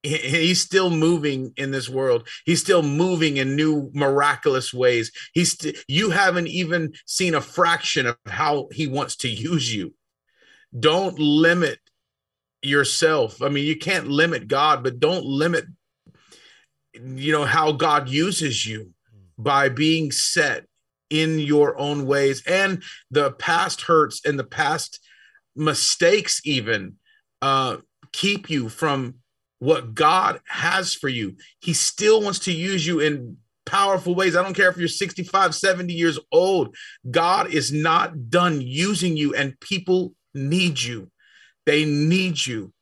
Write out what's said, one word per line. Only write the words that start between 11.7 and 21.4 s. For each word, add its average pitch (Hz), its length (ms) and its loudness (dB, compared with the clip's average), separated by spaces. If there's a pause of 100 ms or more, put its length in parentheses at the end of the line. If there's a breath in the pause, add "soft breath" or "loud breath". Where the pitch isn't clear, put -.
yourself. 143 800 0
I 143 80 -2
mean, 143 160 -2
you 151 120 -2
can't 180 300 -4
limit 143 400 2
God, 139 360 2
but 123 160 -4
don't 156 260 0
limit, 156 400 -2 (1300 soft breath)
you 131 380 -6
know, 147 140 2
how 156 260 2
God 147 360 2
uses 151 560 -2
you 110 280 -10 (460)
by 139 320 2
being 151 420 0
set 139 540 -2 (440)
in 156 300 0
your 147 400 4